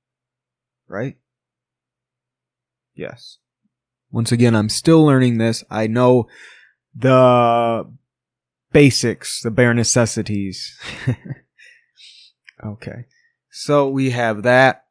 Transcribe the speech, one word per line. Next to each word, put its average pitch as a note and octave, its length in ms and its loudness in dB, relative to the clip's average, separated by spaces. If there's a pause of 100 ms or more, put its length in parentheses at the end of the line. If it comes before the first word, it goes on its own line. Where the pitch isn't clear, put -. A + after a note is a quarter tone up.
(880)
Right? A#2 300 -10 (1800)
Yes. - 460 -18 (720)
Once A2+ 200 -4
again, A#2+ 240 2
I'm G#2+ 140 0
still D#3+ 340 2
learning B2+ 340 2
this. A2+ 320 -4
I A2 180 -6
know B2 400 2 (680)
the A#2+ 960 2 (800)
basics, B2+ 680 0
the A#2 100 -8
bare A#2+ 220 2
necessities. G#2+ 1040 -4 (260)
<laughs> B2 120 -4 (1500)
Okay. A2 400 -14 (460)
So C#3+ 380 -2
we C3+ 220 -2
have A2+ 320 -4
that. B2+ 480 2